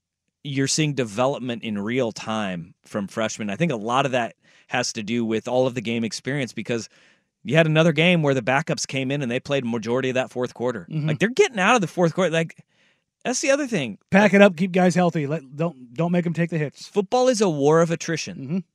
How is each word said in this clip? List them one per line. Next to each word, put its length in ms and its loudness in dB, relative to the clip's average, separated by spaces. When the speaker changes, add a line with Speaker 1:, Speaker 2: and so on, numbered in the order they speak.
Speaker 1:
you're 240 -2
seeing 260 0
development 720 -2
in 140 -4
real 340 -2
time 640 -6
from 220 -6
freshmen. 420 -4
I 60 -6
think 160 0
a 60 -4
lot 280 0
of 80 -2
that 220 -2
has 260 -4
to 100 -6
do 220 -2
with 220 -2
all 200 2
of 80 -4
the 60 -6
game 220 -2
experience, 500 -6
because 360 -6
you 120 -2
had 120 6
another 240 4
game 320 2
where 100 2
the 80 0
backups 460 -2
came 240 -4
in 100 -2
and 100 -4
they 80 -2
played 260 -4
majority 440 -2
of 60 -4
that 160 -2
fourth 220 -6
quarter. 360 -6
Speaker 2:
Mm-hmm. 180 -4
Speaker 1:
Like, 120 -2
they're 100 2
getting 300 2
out 160 4
of 60 4
the 60 0
fourth 260 2
quarter. 180 0
Like, 320 -4
that's 180 -4
the 100 2
other 160 2
thing. 300 -4
Speaker 2:
Pack 100 6
Speaker 1:
Like, 140 4
Speaker 2:
it 60 8
up, 160 6
keep 140 -2
guys 240 4
healthy. 320 2
Let, 280 -6
don't, 380 -6
don't 180 -2
make 140 2
'em 80 -2
take 160 -2
the 80 -4
hits. 300 -6
Speaker 1:
football 420 2
is 120 2
a 80 4
war 320 6
of 80 4
attrition. 480 -6
Speaker 2:
Mm-hmm. 200 -4